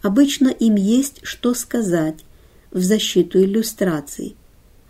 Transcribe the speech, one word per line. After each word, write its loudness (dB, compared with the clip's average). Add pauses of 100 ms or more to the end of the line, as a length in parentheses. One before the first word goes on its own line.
Обычно 2
им 2
есть 0
что -4
сказать -4 (460)
в -4
защиту 0
иллюстраций. -2 (540)